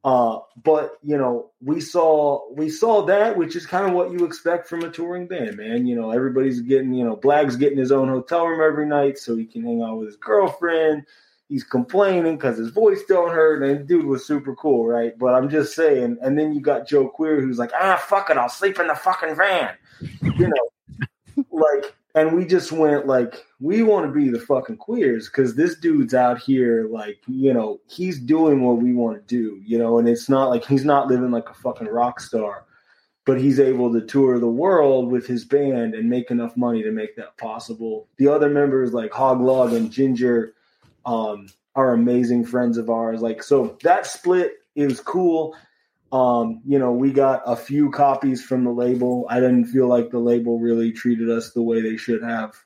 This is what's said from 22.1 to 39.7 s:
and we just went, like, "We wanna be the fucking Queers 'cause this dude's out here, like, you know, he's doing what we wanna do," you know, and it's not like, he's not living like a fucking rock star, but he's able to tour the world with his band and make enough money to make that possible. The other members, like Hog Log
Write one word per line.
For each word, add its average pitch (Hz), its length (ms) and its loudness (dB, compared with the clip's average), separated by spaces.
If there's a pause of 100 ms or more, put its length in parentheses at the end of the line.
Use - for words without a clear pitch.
and 156 180 2
we 180 120 0
just 175 260 0
went, 151 340 2
like, 127 400 -2 (140)
"We 190 240 0
wanna 185 280 2
be 143 180 0
the 117 100 -2
fucking 117 380 -4
Queers 143 520 -2
'cause 131 240 0
this 165 220 0
dude's 135 400 0
out 123 240 2
here, 117 500 0
like, 107 380 -10
you 131 260 0
know, 107 340 -4
he's 175 320 -6
doing 143 440 2
what 123 140 2
we 123 160 2
wanna 113 340 -2
do," 107 360 -4
you 113 140 -2
know, 117 220 2
and 117 80 2
it's 117 220 -2
not 135 200 2
like, 120 140 -2
he's 139 220 0
not 139 220 2
living 127 220 0
like 117 200 -4
a - 40 -20
fucking 113 360 -10
rock 120 300 -2
star, 107 440 -6 (600)
but 131 140 2
he's 135 200 2
able 123 340 2
to 113 80 2
tour 127 380 2
the 117 80 0
world 135 640 2
with 120 160 -2
his 120 180 -4
band 127 480 0
and 113 160 -2
make 123 220 -2
enough 117 260 -4
money 120 240 0
to 110 100 -4
make 107 260 -8
that - 200 -20
possible. 110 720 -10 (100)
The 139 120 4
other 147 200 4
members, 135 420 0
like 113 200 -6
Hog 127 280 2
Log 127 340 2